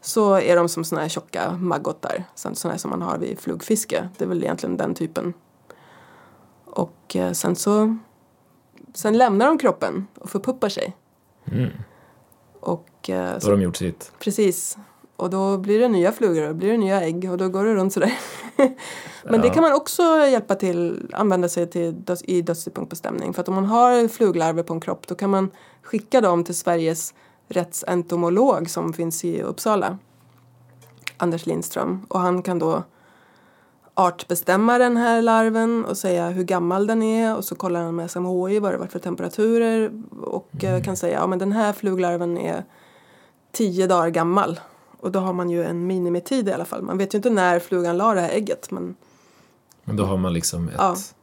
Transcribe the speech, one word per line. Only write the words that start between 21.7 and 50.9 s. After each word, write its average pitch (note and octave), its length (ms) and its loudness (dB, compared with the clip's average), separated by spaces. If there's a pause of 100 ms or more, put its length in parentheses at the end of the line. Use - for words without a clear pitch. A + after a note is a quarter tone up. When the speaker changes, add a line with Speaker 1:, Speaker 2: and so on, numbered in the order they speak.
Speaker 1:
döds-, F3+ 340 -6
i F3+ 140 2
dödstidpunktbestämning. E3+ 920 -6
För - 80 -6
att F3+ 60 -4
om F#3+ 80 -2
man F#3+ 100 0
har A#3 420 4
fluglarver E3+ 560 0
på E3 100 -6
en E3 80 -4
kropp, - 260 -8
då F3+ 80 -8
kan G3 140 -4
man F#3+ 220 0 (300)
skicka A3+ 400 0
dem F3 220 4
till E3+ 120 -6
Sveriges E3 580 -2 (340)
rättsentomolog F3 1200 0
som E3 240 -4
finns E3 320 -6
i E3 160 -4
Uppsala, G3 560 -2 (1200)
Anders E3 280 -2
Lindström. F3 640 -4
Och F#3+ 100 0
han F3+ 220 2
kan F3+ 180 -2
då D#3+ 240 0 (1080)
artbestämma F#3 840 2
den B3 200 4
här A#3 240 4
larven A3+ 640 2
och - 120 -4
säga F3 320 0
hur F#3 140 -2
gammal F3+ 440 0
den A3+ 160 2
är, A3 320 2
och G3 100 -6
så F3+ 100 -8
kollar F3 280 -2
han E3 120 -4
med E3+ 100 -4
S F3 100 -10
M F3+ 100 -4
H F#3 240 -2
I G#3 100 2
vad G3+ 140 0
det - 40 -4
varit F3+ 140 -8
för F3+ 80 -8
temperaturer A3 920 0 (300)
och, - 280 -8 (140)
eh, F#3+ 60 0
Speaker 2:
Mm. F#3 140 2
Speaker 1:
kan F#3+ 140 -4
säga, E3+ 220 -2
ja, F3 80 0
men F#3 120 0
den G3 120 0
här G#3 220 2
fluglarven F3 640 -2
är E3+ 280 -6 (880)
tio F#3 360 0
dagar F3 220 4
gammal. E3+ 500 2 (400)
Och F#3 120 -6
då F#3+ 80 0
har F#3 140 -2
man F3 160 -2
ju E3+ 140 0
en E3+ 240 -2
minimitid F#3 600 0
i - 40 -2
alla E3+ 120 -4
fall. - 160 -8
Man F#3 160 -4
vet G3 160 -2
ju G#3+ 40 0
inte G#3 120 0
när F3+ 300 4
flugan F3 380 -2
la G#3+ 160 2
det F#3 80 2
här E3+ 80 0
ägget, G3+ 420 -4
men F#3 240 -8 (880)
Speaker 2:
Men A2 120 -6
då G#2 80 0
har F#2+ 140 0
man F#2 160 0
liksom E2+ 340 -4
ett, - 100 -8
Speaker 1:
Ja. F3+ 180 2 (280)